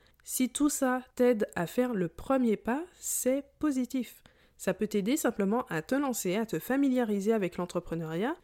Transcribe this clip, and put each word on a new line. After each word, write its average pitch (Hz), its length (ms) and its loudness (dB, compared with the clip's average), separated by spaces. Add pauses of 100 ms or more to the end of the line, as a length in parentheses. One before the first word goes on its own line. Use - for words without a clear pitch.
(240)
Si 254 260 -2
tout 294 180 2
ça 254 340 0 (120)
t'aide 247 400 4
à 175 120 -2
faire 247 280 0
le 180 140 0
premier 247 480 2
pas, 269 280 -2 (140)
c'est 269 460 -2 (140)
positif. 262 640 -2 (340)
Ça 185 180 -2
peut 214 140 -2
t'aider 214 280 0
simplement 226 540 0
à 160 100 -2
te - 140 -2
lancer, 247 420 0
à 226 80 0
te 165 140 -2
familiariser 233 720 2
avec 196 240 0
l'entrepreneuriat. 170 880 -4